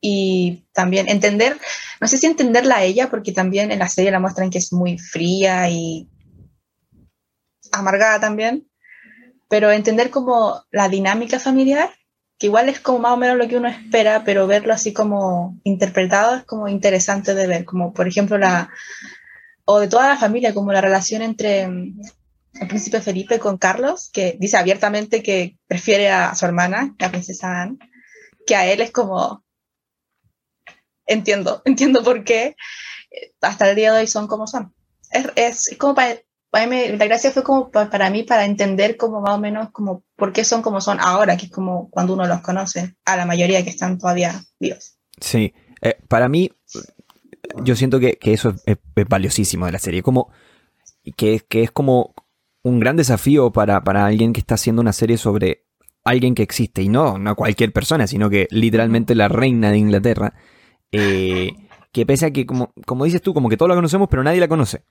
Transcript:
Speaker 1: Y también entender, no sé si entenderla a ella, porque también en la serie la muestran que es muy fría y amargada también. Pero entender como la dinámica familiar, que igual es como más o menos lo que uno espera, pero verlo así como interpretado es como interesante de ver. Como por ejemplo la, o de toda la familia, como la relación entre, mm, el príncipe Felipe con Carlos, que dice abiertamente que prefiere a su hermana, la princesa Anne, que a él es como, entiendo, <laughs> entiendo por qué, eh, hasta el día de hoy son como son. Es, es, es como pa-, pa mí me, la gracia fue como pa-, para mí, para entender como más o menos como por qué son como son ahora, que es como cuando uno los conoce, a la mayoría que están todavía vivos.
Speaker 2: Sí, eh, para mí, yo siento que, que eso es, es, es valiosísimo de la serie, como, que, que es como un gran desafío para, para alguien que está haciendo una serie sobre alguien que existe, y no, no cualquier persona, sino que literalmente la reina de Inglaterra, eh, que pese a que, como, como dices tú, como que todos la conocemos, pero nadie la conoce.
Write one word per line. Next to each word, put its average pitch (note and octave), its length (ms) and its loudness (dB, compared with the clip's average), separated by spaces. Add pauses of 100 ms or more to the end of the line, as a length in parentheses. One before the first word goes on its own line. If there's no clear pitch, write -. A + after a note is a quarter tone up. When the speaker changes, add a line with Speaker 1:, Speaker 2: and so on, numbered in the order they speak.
Speaker 1:
Y F#3+ 720 -2
también F#3 360 0
entender, G#3 480 2 (440)
no A3 80 -2
sé C4+ 100 0
si D#4 80 2
entenderla B3+ 520 4
a G3 40 2
ella, G#3+ 260 0
porque G#3 240 -6
también F#3+ 380 0
en G3+ 80 -4
la F3+ 100 -2
serie F#3+ 220 2
la F#3+ 100 0
muestran F#3 300 -2
que F3+ 80 -4
es F3 140 -4
muy F3+ 260 -2
fría F3+ 720 0
y E3 380 -6 (1600)
amargada G3+ 480 2
también. A3 460 -4 (840)
Pero G#3 220 4
entender A3 400 2
como B3 500 0 (120)
la G3+ 160 2
dinámica G3+ 500 -2
familiar, C4+ 520 2 (480)
que G#3 100 -2
igual A#3 200 4
es C4+ 120 -6
como B3+ 180 0
más A#3+ 140 2
o B3 40 2
menos B3 220 2
lo A#3 100 0
que A#3+ 80 -2
uno A#3+ 120 0
espera, A3 560 2
pero G3 220 2
verlo G#3 280 2
así A3 180 -4
como F#3+ 720 -2
interpretado G3 720 2
es B3+ 80 -10
como G#3+ 240 -8
interesante G3 680 0
de F#3+ 120 0
ver. F3 180 -2
Como F3 300 -6
por F3+ 120 -2
ejemplo G3+ 320 0
la, F3+ 300 0 (960)
o G#3 160 4
de G3+ 80 0
toda B3 200 4
la C#4 100 2
familia, A3+ 340 0
como G3+ 200 -2
la F#3+ 100 4
relación F#3+ 400 0
entre, G#3 440 -2
mm, F#3 340 -10 (600)
el F#3 80 -8
príncipe G#3 320 -4
Felipe G3 380 -4
con G3+ 200 -2
Carlos, B3 540 -2
que F3+ 260 -2
dice G3+ 180 0
abiertamente G#3 680 0
que F#3 440 -2
prefiere G3 440 2
a F3+ 240 0
su - 100 -4
hermana, F3+ 540 -2
la F#3 120 -2
princesa F3+ 520 -8
Anne, A#3+ 160 -10 (680)
que G#3+ 100 2
a F#3 140 2
él G3+ 100 0
es A3+ 100 -2
como, F#3+ 540 -4 (1600)
entiendo, G#3 560 -2
<laughs> - 20 -20
entiendo C4 380 4
por A3+ 220 0
qué, A#3+ 320 0 (540)
eh, - 300 -18
hasta G3+ 300 2
el G3+ 60 2
día A3 160 4
de A3 80 4
hoy A3 80 0
son G#3+ 180 -4
como G#3+ 200 -6
son. A3 280 -10 (360)
Es, C4 160 -2 (100)
es, A#3 360 -2
es - 60 -20
como C#4 160 0
pa-, B3 220 0 (340)
pa G#3+ 100 2
mí A#3 60 0
me, B3 300 -2
la G#3 80 2
gracia A3+ 260 2
fue C4+ 120 0
como C4+ 280 0
pa-, G#3+ 200 0
para G3 180 0
mí, G#3 140 -2
para A3+ 240 2
entender G3+ 500 0
como A3 240 -4
más G3+ 140 -2
o G3+ 40 -4
menos G#3+ 340 -6
como G3 320 -8 (120)
por G3 160 -2
qué A3 120 0
son A3+ 180 0
como G#3 180 -2
son F#3+ 180 -2
ahora, F3+ 380 2
que F3+ 100 -10
es - 60 -20
como F3+ 380 -6
cuando F3+ 240 -2
uno F#3 120 -2
los F3 140 -2
conoce, F#3 640 -6
a F#3 140 0
la F3 80 -4
mayoría F3 380 2
que F3+ 60 -8
están F#3 280 -6
todavía F3+ 420 -2 (180)
vivos. - 380 -8 (240)
Speaker 2:
Sí, A2 320 -2 (300)
eh, A#2 140 0 (120)
para B2 220 2
mí, F3 200 0 (1120)
yo B2 140 2
siento C3 240 2
que, B2 160 2
que - 160 0
eso A2+ 180 2
es, F#2+ 140 -8
es, G#2 140 0 (180)
es G#2 120 2
valiosísimo F#2+ 580 -2
de F2 60 -4
la F#2 60 -6
serie, F2+ 240 -6
como, B2+ 280 0 (880)
que, A2 280 2
que A2+ 160 0
es A#2 80 0
como C3 440 0 (480)
un B2 180 0
gran B2+ 160 2
desafío C3 560 4
para, G2+ 320 2
para G2+ 220 2
alguien A2 260 2
que G#2+ 80 -2
está A2+ 160 0
haciendo A2+ 260 0
una A2+ 100 2
serie A2+ 260 0
sobre G2 480 -2 (360)
alguien B2 320 2
que A2+ 80 0
existe, G#2 400 -2
y F#2+ 60 0
no, A#2+ 300 2
no G#2 180 -4
cualquier G#2+ 360 0
persona, G#2+ 360 0
sino G#2+ 200 0
que G2+ 220 2
literalmente A2+ 640 2
la G#2 140 4
reina A#2 420 2
de G#2 80 4
Inglaterra, G#2 560 2 (560)
eh, F#2+ 600 0 (400)
que A2+ 140 0
pese C#3 200 2
a D3+ 60 0
que, C3+ 140 -2
como, B2+ 260 -4 (140)
como C3 180 -4
dices E3+ 180 0
tú, F#3+ 120 -2
como C3 140 2
que A2 80 2
todos E3 120 2
la F3+ 80 4
conocemos, F3 340 2
pero C3 140 0
nadie E3+ 160 2
la E3+ 80 2
conoce. D3+ 420 -2